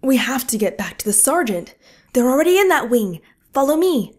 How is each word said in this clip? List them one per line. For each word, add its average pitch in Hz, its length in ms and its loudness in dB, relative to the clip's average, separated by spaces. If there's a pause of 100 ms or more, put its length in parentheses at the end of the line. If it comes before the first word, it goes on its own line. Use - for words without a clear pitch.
We 262 160 0
have 247 320 -4
to 226 100 -4
get 196 200 -2
back - 200 -8
to - 60 -14
the 208 80 -2
sergeant. 233 600 0 (380)
They're 247 180 2
already 320 280 2
in 392 100 2
that 302 200 0
wing. 208 320 -2 (320)
Follow 269 240 0
me. 320 420 0